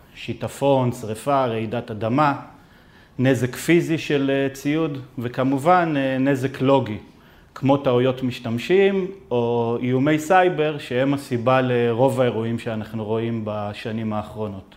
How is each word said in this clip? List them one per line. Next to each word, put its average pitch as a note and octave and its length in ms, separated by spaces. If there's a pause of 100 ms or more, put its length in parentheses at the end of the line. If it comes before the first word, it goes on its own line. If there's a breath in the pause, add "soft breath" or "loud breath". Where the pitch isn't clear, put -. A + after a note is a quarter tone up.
(140)
שיטפון, B2+ 760
שריפה, C3 520
רעידת A2+ 460
אדמה, A#2+ 440 (840 loud breath)
נזק B2 380
פיזי E3 420
של, C#3 320
אה, C#3 240
ציוד, D3 440 (200)
וכמובן, C3+ 760
אה, C3+ 220
נזק C3 420
לוגי, B2+ 380 (560 loud breath)
כמו C#3 220
טעויות C3 460
משתמשים F3+ 840 (240)
או A#2+ 520
איומי C3 360
סייבר, D#3 600
שהם C3+ 360
הסיבה C3 460
לרוב B2 600
האירועים A#2 380
שאנחנו A2 460
רואים A2+ 400
בשנים G#2+ 680
האחרונות. G#2 640